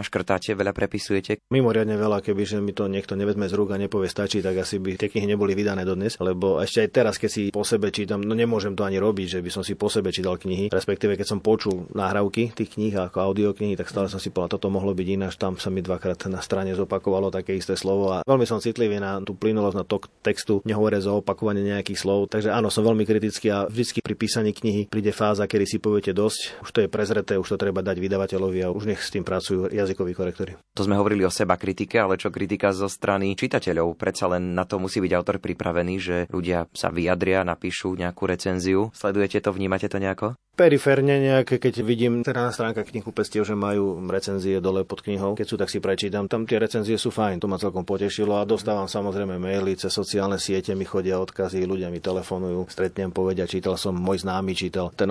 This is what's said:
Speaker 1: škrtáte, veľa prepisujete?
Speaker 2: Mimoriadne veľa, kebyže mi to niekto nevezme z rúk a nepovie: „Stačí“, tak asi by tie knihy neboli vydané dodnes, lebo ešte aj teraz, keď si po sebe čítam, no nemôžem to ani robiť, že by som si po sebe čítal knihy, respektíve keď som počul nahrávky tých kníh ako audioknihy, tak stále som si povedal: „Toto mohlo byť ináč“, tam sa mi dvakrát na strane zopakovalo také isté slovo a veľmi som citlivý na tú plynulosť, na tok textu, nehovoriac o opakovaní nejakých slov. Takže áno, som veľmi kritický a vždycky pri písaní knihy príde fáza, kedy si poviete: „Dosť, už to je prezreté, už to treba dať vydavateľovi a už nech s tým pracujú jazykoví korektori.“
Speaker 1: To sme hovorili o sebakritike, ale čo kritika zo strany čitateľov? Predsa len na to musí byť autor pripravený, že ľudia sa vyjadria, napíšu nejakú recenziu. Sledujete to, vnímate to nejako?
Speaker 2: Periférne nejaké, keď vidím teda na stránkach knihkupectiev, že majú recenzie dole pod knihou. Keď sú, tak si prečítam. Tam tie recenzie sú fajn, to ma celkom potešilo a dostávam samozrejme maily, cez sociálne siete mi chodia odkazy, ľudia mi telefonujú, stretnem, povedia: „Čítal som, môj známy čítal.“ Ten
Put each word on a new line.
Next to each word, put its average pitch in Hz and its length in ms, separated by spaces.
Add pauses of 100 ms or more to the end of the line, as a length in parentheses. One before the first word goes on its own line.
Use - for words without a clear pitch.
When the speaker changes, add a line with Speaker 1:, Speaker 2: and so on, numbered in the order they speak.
Speaker 1:
škrtáte, 95 480
veľa 98 160
prepisujete? 101 800
Speaker 2:
Mimoriadne 110 480
veľa, 104 240
kebyže 101 400
mi 101 80
to 101 160
niekto 98 320
nevezme 101 240
z 98 160
rúk 101 160
a 98 80
nepovie: 98 240
„Stačí“, 101 320
tak 92 160
asi 95 240
by 92 160
tie 101 160
knihy 101 240
neboli 98 160
vydané 98 320
dodnes, 95 320
lebo 92 480
ešte 107 240
aj - 80
teraz, 113 240
keď 113 80
si 104 240
po 104 160
sebe 104 240
čítam, 101 320
no 104 80
nemôžem 110 480
to 101 80
ani 95 80
robiť, 95 400
že 92 80
by 87 80
som 92 160
si 95 80
po 104 160
sebe 95 240
čítal 90 240
knihy, 95 320
respektíve 95 480
keď 98 80
som 101 160
počul 98 480
nahrávky 101 640
tých - 240
kníh 107 160
ako 92 240
audioknihy, 101 560
tak 90 160
stále 98 160
som 95 80
si 95 160
povedal: 90 240
„Toto 95 160
mohlo 98 240
byť 90 160
ináč“, 98 240
tam 95 240
sa - 80
mi 95 160
dvakrát 92 480
na 92 80
strane 95 320
zopakovalo 95 640
také 95 240
isté 92 160
slovo 95 400
a 87 80
veľmi 131 240
som 110 160
citlivý 110 400
na 98 160
tú 98 160
plynulosť, 104 400
na 95 80
tok - 240 (160)
textu, 104 400
nehovoriac 104 400
o 101 160
opakovaní 101 480
nejakých 101 320
slov. 98 320
Takže 107 240
áno, 110 160
som 110 160
veľmi 110 160
kritický 107 480
a 101 160
vždycky 117 320
pri - 160
písaní 107 400
knihy 104 320
príde 104 240
fáza, 104 400
kedy 101 160
si 107 160
poviete: 101 320
„Dosť, - 480
už - 80
to - 80
je 101 80
prezreté, 104 480
už 95 160
to 101 80
treba 95 240
dať 95 160
vydavateľovi 95 640
a 90 60
už 101 160
nech 107 160
s - 80
tým 95 160
pracujú 92 480
jazykoví 95 400
korektori.“ 90 400 (240)
Speaker 1:
To 98 80
sme 98 80
hovorili 101 320
o 87 80
sebakritike, 95 640
ale 95 240
čo 104 80
kritika 98 400
zo 98 160
strany 98 480
čitateľov? 85 640
Predsa 92 320
len 90 240
na 90 80
to 92 160
musí 92 240
byť 92 160
autor 92 240
pripravený, 87 560
že 90 200 (120)
ľudia 87 400
sa - 240
vyjadria, 90 480
napíšu 90 560
nejakú 90 320
recenziu. 95 640
Sledujete 101 480
to, - 80
vnímate 95 400
to - 80
nejako? 98 400 (220)
Speaker 2:
Periférne 139 640
nejaké, 131 320
keď 120 320
vidím 120 320
teda 123 240
na 120 80
stránkach 113 400
knihkupectiev, 107 560
že 107 80
majú 101 400 (160)
recenzie 95 480
dole 95 240
pod - 160
knihou. 98 320
Keď 107 160
sú, - 80
tak 95 160
si 101 80
prečítam. 98 480
Tam 113 160
tie 110 160
recenzie 110 400
sú 120 160
fajn, 101 240
to 104 80
ma 98 80
celkom 92 320
potešilo 101 480
a 101 80
dostávam 104 400
samozrejme 98 560
maily, 95 400
cez 95 160
sociálne 98 400
siete 95 400
mi 95 80
chodia 92 320
odkazy, 92 480
ľudia 92 240
mi 87 160
telefonujú, 92 640
stretnem, 95 420
povedia: 92 380
„Čítal 92 320
som, 95 160
môj 92 320
známy 95 240
čítal.“ 92 480
Ten 101 120